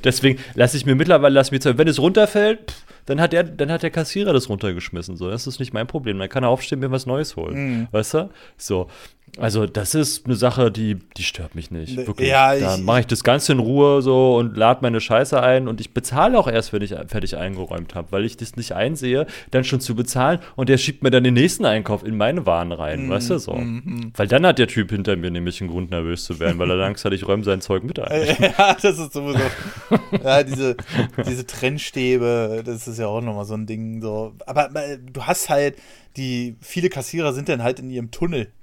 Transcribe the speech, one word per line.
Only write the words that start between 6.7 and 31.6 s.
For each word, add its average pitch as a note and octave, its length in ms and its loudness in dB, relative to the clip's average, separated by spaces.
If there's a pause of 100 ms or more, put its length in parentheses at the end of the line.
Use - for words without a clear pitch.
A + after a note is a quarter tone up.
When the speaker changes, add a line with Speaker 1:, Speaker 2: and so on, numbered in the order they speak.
Speaker 1:
mir C3 120 -4
was C3 160 -4
Neues C#3+ 300 -4
holen. B2 440 -6
Speaker 2:
Mhm. A#2 100 -6
Speaker 1:
Weißt G#2+ 240 -2
du? F3 160 -2 (260)
So. F#2 320 -4 (500)
Also, A2 260 0
das G2+ 300 -4
ist - 320 -2
eine B2 80 0
Sache, A#2+ 360 2
die, G#2 280 -2 (180)
die - 60 -8
stört - 320 -8
mich E2 160 -12
nicht, E2+ 260 -8
Speaker 2:
Ne, B2+ 100 -6
Speaker 1:
wirklich. B2+ 220 -2
Speaker 2:
ja, C3+ 260 6
Speaker 1:
Da F#2+ 220 2
Speaker 2:
ich, F#2+ 60 -4
Speaker 1:
mach A2+ 160 4
ich A#2 80 2
das - 180 -2
Ganze C#3 280 4
in B2+ 80 4
Ruhe C#3 420 6
so B2+ 340 6
und A#2 220 0
lad A#2 240 6
meine A#2 180 2
Scheiße B2 420 2
ein B2+ 260 4
und A2 120 -6
ich - 140 -14
bezahle F#3 440 2
auch F3+ 100 4
erst, A2+ 260 0
wenn G2+ 80 0
ich G2+ 120 -6 (120)
fertig F#2+ 320 -4
eingeräumt F2 560 -8
hab, F2 180 -8
weil G2+ 140 0
ich A2+ 100 -6
das - 200 -12
nicht A#2 160 -8
einsehe, C3 540 0 (240)
dann C3 140 2
schon C3 160 0
zu A#2+ 140 -4
bezahlen B2+ 440 0 (160)
und C3 140 -2
der C3+ 80 8
schiebt - 260 -2
mir C3+ 80 4
dann B2 140 6
den B2+ 80 6
nächsten D3+ 320 4
Einkauf G#2+ 400 0
in A2 140 -4
meine C3+ 260 2
Waren F2 280 2
rein, D#2 340 -6
Speaker 2:
Mhm, - 40 -6
Speaker 1:
weißt G2 200 -2
du, E3+ 80 0
so. - 160 -6
Speaker 2:
mhm, A#2+ 320 -6
mhm. A#2 280 -8
Speaker 1:
Weil A#2 140 0
dann C#3 180 4
hat C#3 120 4
der A#2 100 6
Typ G2+ 220 -2
hinter G2 260 0
mir F2 140 -4
nämlich F2 320 -4
einen F2+ 80 -6
Grund, F2 200 -6
nervös E2+ 340 -4
zu E2 140 -10
werden, E2+ 200 0
weil F2 120 0
er F#2 140 0
Speaker 2:
<laughs> - 20 -2
Speaker 1:
Angst G2+ 200 -6
hat, F#2+ 80 0
ich F#2+ 120 -6
räume G#2 160 0
sein G2 200 -2
Zeug F#2+ 220 -2
mit - 160 -8
ein. D3+ 260 -2 (100)
Speaker 2:
<laughs> - 220 2
Ja, G3 240 4
das F#3 160 2
ist D#3 160 -10
sowieso. C#3+ 300 -2
Speaker 1:
<laughs> - 760 -4
Speaker 2:
Ja, C3+ 200 4
diese, C3 340 -2 (500)
diese B2+ 200 -6
Trennstäbe, A#2+ 1200 -2